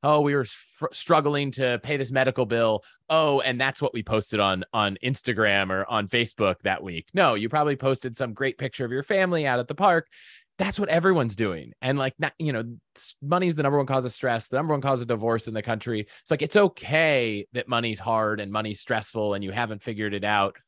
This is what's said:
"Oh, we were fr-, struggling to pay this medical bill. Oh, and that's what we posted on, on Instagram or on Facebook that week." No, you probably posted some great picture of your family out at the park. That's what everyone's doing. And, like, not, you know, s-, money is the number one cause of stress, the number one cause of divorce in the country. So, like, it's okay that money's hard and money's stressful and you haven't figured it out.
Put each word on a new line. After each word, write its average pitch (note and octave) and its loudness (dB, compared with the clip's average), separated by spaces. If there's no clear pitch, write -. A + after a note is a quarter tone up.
"Oh, D3+ 4
we C#3+ 2
were C3 0
fr-, - -12
struggling D3 0
to B2+ 0
pay D3 -2
this C3+ -4
medical C3 2
bill. A2 2
Oh, D#3 4
and B2 -2
that's C3+ -2
what C#3+ -2
we A#2 -4
posted G#2+ 0
on, F#2+ 2
on G2+ 0
Instagram G#2 0
or F#2+ -2
on G#2 0
Facebook A2 0
that F#2+ -2
week." E2+ -10
No, E3+ 6
you G#2+ -2
probably D3 0
posted C3 -2
some A#2+ -4
great C3+ -4
picture C3+ -6
of A#2 -6
your C3 -4
family F3+ 0
out B2 2
at B2 -4
the D3 -6
park. F3 4
That's F#3+ -2
what G3+ 0
everyone's D#3+ 2
doing. E2+ -4
And, C3+ -2
like, C3 -2
not, D3+ -4
you D3+ -2
know, A2+ -2
s-, - -14
money F3 2
is E3 0
the D3 -2
number C#3+ 4
one C3+ 2
cause C3 0
of A#2+ -4
stress, A#2 -2
the B2+ -4
number D#3 0
one C#3 -2
cause C3+ 0
of A#2+ -6
divorce A2+ 0
in A2 -8
the A2 -4
country. A2 -4
So, E3 0
like, C#3+ -4
it's - 0
okay C#3 2
that A#2+ -4
money's A#2 -2
hard A2 0
and G2+ -8
money's G#2+ -4
stressful G#2+ -2
and G2+ -2
you F#2+ -6
haven't A2 -4
figured G#2+ -4
it G2+ -4
out. G2+ 2